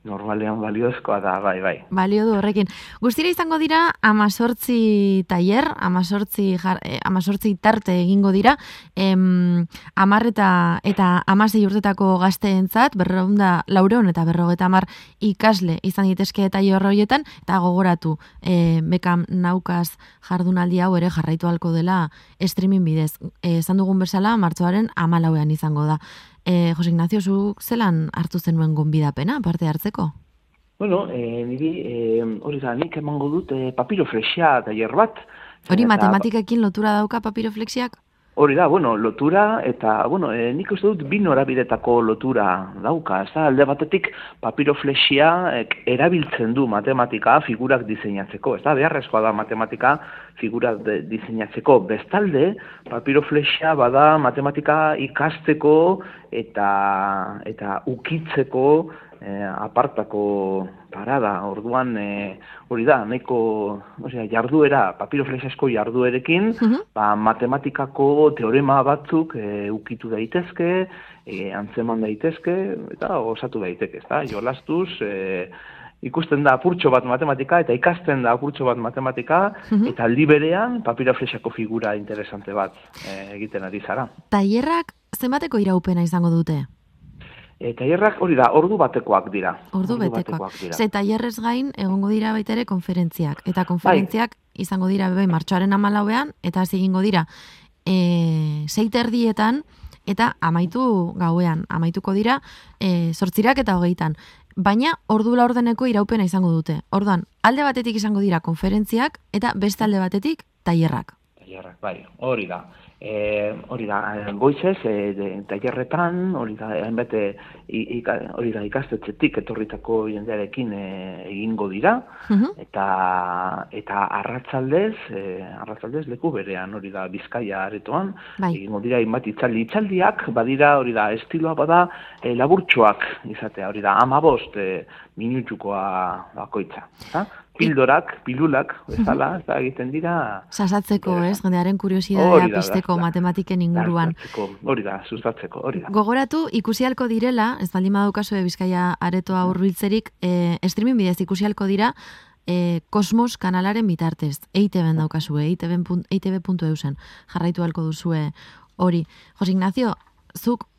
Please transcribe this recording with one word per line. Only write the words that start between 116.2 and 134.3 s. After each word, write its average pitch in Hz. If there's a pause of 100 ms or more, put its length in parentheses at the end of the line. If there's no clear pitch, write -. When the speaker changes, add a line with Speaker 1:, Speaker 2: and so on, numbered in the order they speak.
Speaker 1:
hori 117
da, 110 (160)
hainbat, 113
e, 101 (300)
i-, 113
ika-, 117
hori 117
da, 110
ikastetxetik 107
etorritako 110
jendearekin, 107
e, 95
egingo 104
dira, 180 (320)
Speaker 2:
Mhm. 226
Speaker 1:
eta, 92
eta 101
arratsaldez, 131 (160)
e, 95
arratsaldez 113
leku 120
berean, 95
hori 98
da, 95
Bizkaia 98
aretoan, 139 (240)
Speaker 2:
Bai. 180
Speaker 1:
egingo 101
dira 120
hainbat 117
itzaldi. 113
Itzaldiak, 190
badira, 135
hori 123
da, 107
estiloa 160
bada, 165 (340)
e, 120
laburtxoak 127 (220)
izatea, 107
hori 104
da, 98
hamabost, 131